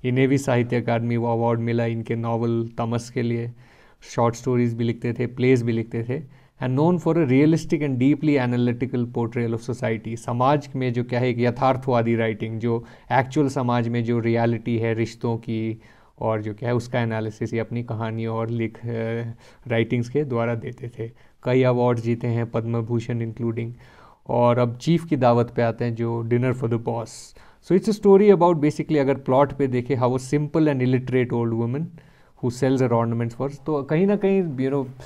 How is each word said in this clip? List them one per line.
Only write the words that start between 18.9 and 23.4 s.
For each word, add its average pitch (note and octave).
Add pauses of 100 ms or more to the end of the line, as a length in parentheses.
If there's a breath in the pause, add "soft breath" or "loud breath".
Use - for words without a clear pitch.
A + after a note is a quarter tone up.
राइटिंग्स A#2
के D3
द्वारा A#2+
देते B2
थे। A2+ (320 soft breath)
कई B2+
अवार्ड B2
जीते A#2
हैं, A#2
पद्म A2+
भूषण A#2
including। A#2 (560 loud breath)